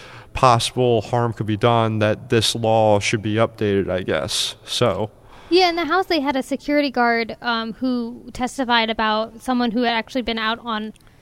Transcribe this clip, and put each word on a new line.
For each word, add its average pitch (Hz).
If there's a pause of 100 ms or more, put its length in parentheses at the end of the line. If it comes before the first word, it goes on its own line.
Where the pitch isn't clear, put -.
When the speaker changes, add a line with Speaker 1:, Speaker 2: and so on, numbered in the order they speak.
(320)
Speaker 1:
possible 123
harm 120
could 107
be 107
done, 113
that 107
this 117
law 110
should 107
be 107
updated, 104
I 92
guess. 90
So. 107 (380)
Speaker 2:
Yeah, 359
in 339
the 349
House 349
they 330
had 277
a 254
security 285
guard, 233
um, 226
who 240
testified 233
about 220
someone 247
who 240
had 233
actually 226
been 226
out 220
on, 220 (280)